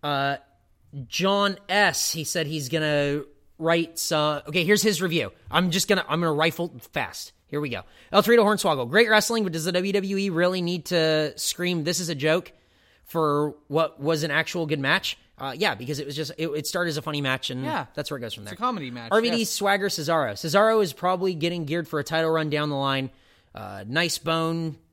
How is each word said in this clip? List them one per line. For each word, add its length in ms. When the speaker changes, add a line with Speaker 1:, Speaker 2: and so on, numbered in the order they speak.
Speaker 1:
Uh, 340
John 500
S, 420
he 120
said 240
he's 220
gonna 540
write 420
some. 480
Okay, 180
here's 160
his 200
review. 300
I'm 200
just 160
gonna, 200
I'm 120
gonna 140
rifle 400
fast. 380
Here 140
we 80
go. 140
El 120
Torito 200
Hornswoggle, 460
"Great 200
wrestling, 340
but 100
does 120
the 60
W 220
W 240
E 120
really 320
need 260
to 500
scream, 460
'This 160
is 100
a 60
joke,' 360
for 520
what 320
was 240
an 80
actual 340
good 140
match?" 380
Uh, 180
yeah, 200
because 240
it 60
was 100
just, 220
it, 100
it 180
started 240
as 80
a 40
funny 180
match, 300
and 160
Speaker 2:
Yeah. 280
Speaker 1:
that's 160
where 80
it 40
goes 120
from 100
Speaker 2:
It's 80
Speaker 1:
there. 40
Speaker 2:
a 20
comedy 320
match, 220
Speaker 1:
R 100
V 100
D 80
Speaker 2:
yes. 100
Speaker 1:
Swagger 400
Cesaro. 440
Cesaro 480
is 120
probably 420
getting 300
geared 240
for 100
a 60
title 260
run 180
down 200
the 80
line. 320
Uh, 340
nice 300
bone 600